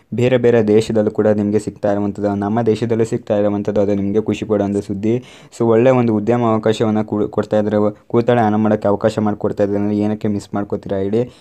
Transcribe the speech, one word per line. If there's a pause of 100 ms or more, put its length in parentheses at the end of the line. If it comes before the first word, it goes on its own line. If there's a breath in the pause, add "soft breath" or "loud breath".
(140 loud breath)
ಬೇರೆ
ಬೇರೆ
ದೇಶದಲ್ಲೂ
ಕೂಡ
ನಿಮಗೆ
ಸಿಗ್ತಾ
ಇರುವಂಥದ್ದು,
ನಮ್ಮ
ದೇಶದಲ್ಲೂ
ಸಿಗ್ತಾ
ಇರುವಂಥದ್ದು,
ಅದು
ನಿಮಗೆ
ಖುಷಿ
ಪಡುವಂಥ
ಸುದ್ದಿ. (340 loud breath)
So
ಒಳ್ಳೆ
ಒಂದು
ಉದ್ಯಮ
ಅವಕಾಶವನ್ನು
ಕೂ-,
ಕೊಡ್ತಾ
ಇದ್ದಾರೆ,
ಕೂತಾಳೆ
ಹಣ
ಮಾಡೋಕ್ಕೆ
ಅವಕಾಶ
ಮಾಡಿಕೊಡ್ತಾ
ಇದ್ದಾರೆ
ಅಂದರೆ
ಏನಕ್ಕೆ
ಮಿಸ್
ಮಾಡ್ಕೋತೀರಾ
ಹೇಳಿ? (200 loud breath)